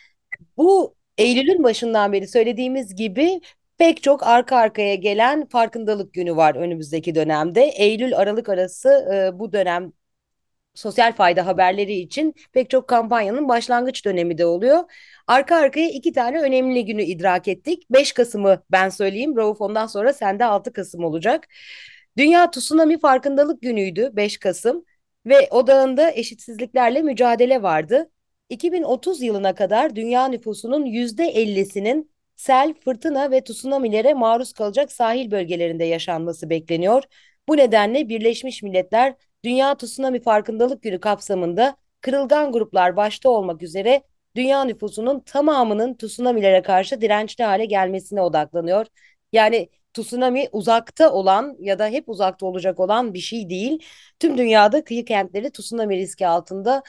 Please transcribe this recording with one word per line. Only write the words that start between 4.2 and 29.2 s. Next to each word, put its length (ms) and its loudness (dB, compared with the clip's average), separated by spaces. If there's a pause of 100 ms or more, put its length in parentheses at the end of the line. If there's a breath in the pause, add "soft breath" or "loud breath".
arka 300 4
arkaya 380 2
gelen 540 0
farkındalık 640 -2
günü 240 -4
var 180 4
önümüzdeki 600 -6
dönemde. 480 0
Eylül 540 0
Aralık 320 -2
arası, 640 2
e, 240 -2
bu 140 -10
dönem 400 -2 (840)
sosyal 380 2
fayda 340 2
haberleri 480 0
için 400 -4 (180 soft breath)
pek 180 0
çok 180 0
kampanyanın 600 0
başlangıç 560 -2
dönemi 340 -2
de 80 2
oluyor. 380 2 (420 soft breath)
Arka 300 2
arkaya 320 2
iki 240 -4
tane 280 -2
önemli 440 0
günü 180 -4
idrak 460 -2
ettik. 420 -6
Beş 220 4
Kasım'ı 580 2
ben 180 4
söyleyeyim. 480 -4
Rauf, 240 -2
ondan 260 -4
sonra 260 -2
sende 320 -2
altı 280 -2
Kasım 320 -10
olacak. 440 -2 (680 loud breath)
Dünya 320 4
Tsunami 480 0
Farkındalık 640 0
Günü'ydü 500 -2
beş 260 -2
Kasım 460 -4 (420)
ve 240 6
odağında 600 4
eşitsizliklerle 920 -2
mücadele 600 2
vardı. 480 0 (380)
İki 240 -4
bin 100 -2
otuz 400 -4